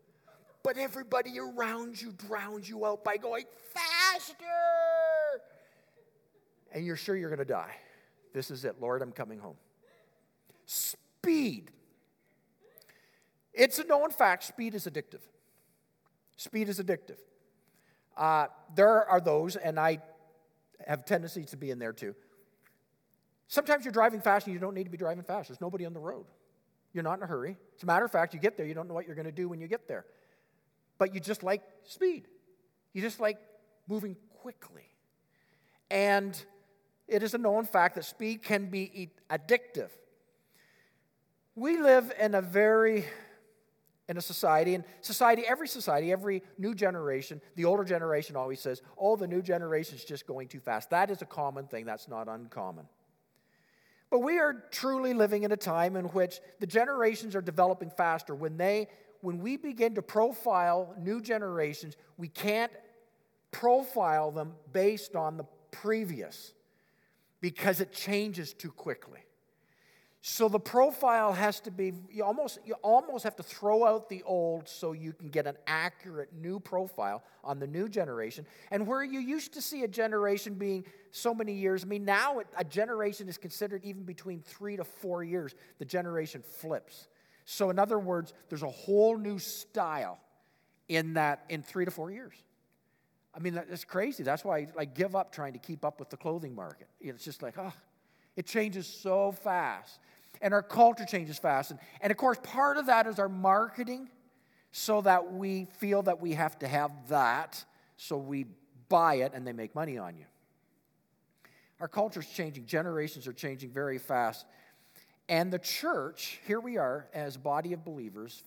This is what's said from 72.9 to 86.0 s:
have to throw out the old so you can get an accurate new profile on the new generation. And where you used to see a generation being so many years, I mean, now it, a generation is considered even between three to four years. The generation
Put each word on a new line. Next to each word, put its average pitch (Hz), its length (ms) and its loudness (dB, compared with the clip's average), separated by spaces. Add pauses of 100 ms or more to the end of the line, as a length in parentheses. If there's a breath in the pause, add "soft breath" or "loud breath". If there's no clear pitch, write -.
have 208 140 -2
to 175 60 -10
throw 214 440 4
out 220 200 4
the 185 160 -10
old 170 460 0
so 165 220 -6
you 160 220 -8
can 156 160 -16
get 147 180 0
an 143 80 -4 (100)
accurate 160 640 -4 (100)
new 180 200 -6
profile 185 640 -4 (200 soft breath)
on 143 160 -6
the 143 60 -6
new 170 240 -4
generation. 143 560 -4 (240 loud breath)
And 214 160 -2
where 262 180 -2
you 269 160 -6
used 277 340 -6
to 294 80 -12
see 277 220 -6
a 226 40 0
generation 208 680 0
being 190 300 -4 (240 loud breath)
so - 240 -2
many 220 200 -4
years, 190 300 0
I 185 40 -12
mean, 202 180 -4
now 233 320 4
it, 214 180 -6
a 180 80 -2
generation 208 640 -2
is 165 100 -10
considered 196 440 -8
even 196 200 -10
between 180 380 -12
three 202 360 -10
to 180 60 -6
four 175 400 -6
years. 170 320 -4 (240 loud breath)
The 147 60 -10
generation 165 580 -4